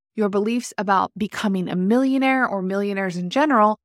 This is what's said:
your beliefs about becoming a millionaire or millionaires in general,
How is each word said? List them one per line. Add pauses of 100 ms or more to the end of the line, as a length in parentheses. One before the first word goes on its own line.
(180)
your
beliefs
about
becoming
a
millionaire
or
millionaires
in
general,